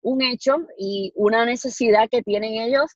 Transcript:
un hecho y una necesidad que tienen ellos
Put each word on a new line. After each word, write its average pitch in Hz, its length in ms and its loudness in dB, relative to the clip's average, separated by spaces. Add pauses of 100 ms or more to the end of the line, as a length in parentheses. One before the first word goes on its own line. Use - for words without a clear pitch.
un 262 200 0
hecho 254 340 0 (220)
y 196 380 -6
una 220 300 4
necesidad 233 640 2
que 240 120 0
tienen 208 320 -4
ellos 247 300 0 (100)